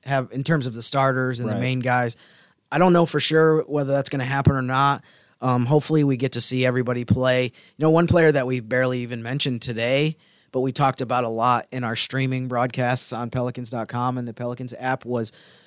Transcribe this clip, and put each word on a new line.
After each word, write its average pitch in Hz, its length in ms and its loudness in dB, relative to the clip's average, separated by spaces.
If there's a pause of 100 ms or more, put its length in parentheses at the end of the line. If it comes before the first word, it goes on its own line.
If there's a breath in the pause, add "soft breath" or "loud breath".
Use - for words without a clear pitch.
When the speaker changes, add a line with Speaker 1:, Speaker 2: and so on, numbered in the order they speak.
Speaker 1:
have, 135 280 -2
in 131 120 -6
terms 151 240 0
of 120 60 -6
the 117 80 -8
starters 127 580 0
and 120 80 -4
Speaker 2:
Right. 107 80 -4
Speaker 1:
the 120 60 -2
main 127 180 -2
guys. 123 360 0 (560 soft breath)
I 143 80 -2
don't 185 140 6
know 170 120 6
for 156 140 -2
sure 156 440 4
whether 139 300 -2
that's 139 160 0
gonna 135 160 -4
happen 139 280 2
or 135 100 -2
not. 135 400 2 (360 soft breath)
Um, 123 260 2
hopefully 151 380 2
we 139 140 2
get 127 160 -2
to 120 80 -2
see 127 240 2
everybody 123 400 -2
play. 127 400 2
You 120 60 -6 (280 soft breath)
know, 156 120 4
one 165 160 4
player 165 240 6
that 135 160 0
we 127 120 -2
barely 127 420 -2
even 120 200 -8
mentioned 123 400 -4
today, 131 560 0 (340 soft breath)
but 127 100 -2
we 135 100 0
talked 135 300 2
about 123 240 0
a 117 40 -4
lot 117 420 0
in 127 120 -6
our 113 120 -4
streaming 131 520 -4
broadcasts 123 680 -2
on 117 160 -6
pelicans 123 400 -6
dot 113 180 -6
com 123 300 -4
and 120 100 -8
the 117 60 -12
Pelicans 123 460 -8
app 127 260 -4
was 117 260 -4 (360 soft breath)